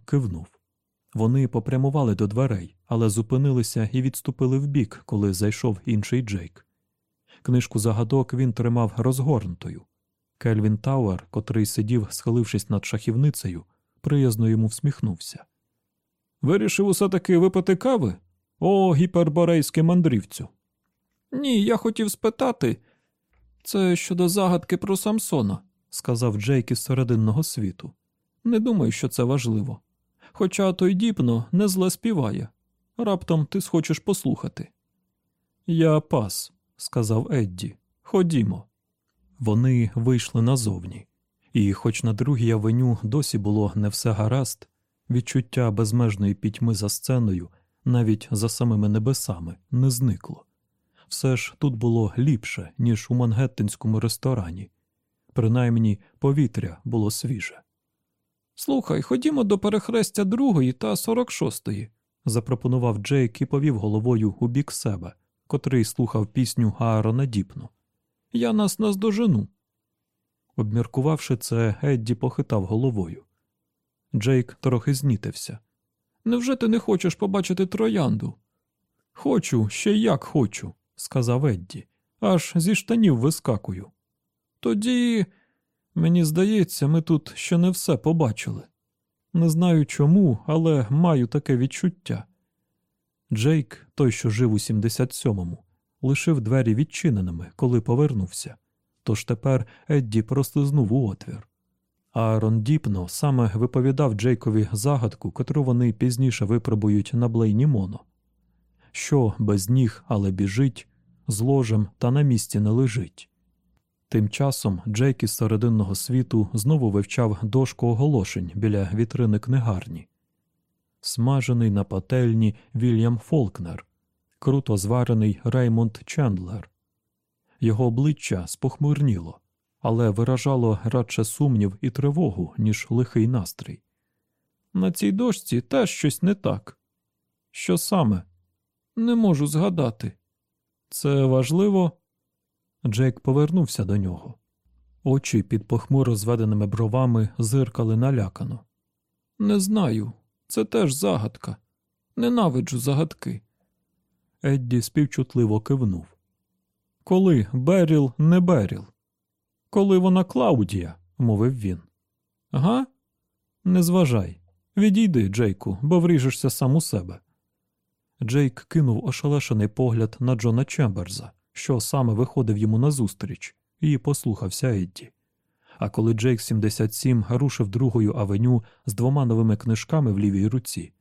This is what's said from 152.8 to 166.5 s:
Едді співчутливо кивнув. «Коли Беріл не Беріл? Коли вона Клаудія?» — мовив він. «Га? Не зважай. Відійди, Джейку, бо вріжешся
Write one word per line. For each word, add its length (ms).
Едді 400
співчутливо 800
кивнув. 460
«Коли 480
Беріл 640
не 220
Беріл? 440
Коли 280
вона 260
Клаудія?» — 720
мовив 400
він. 220
«Га? 340
Не 180
зважай. 580
Відійди, 520
Джейку, 540
бо 180
вріжешся 500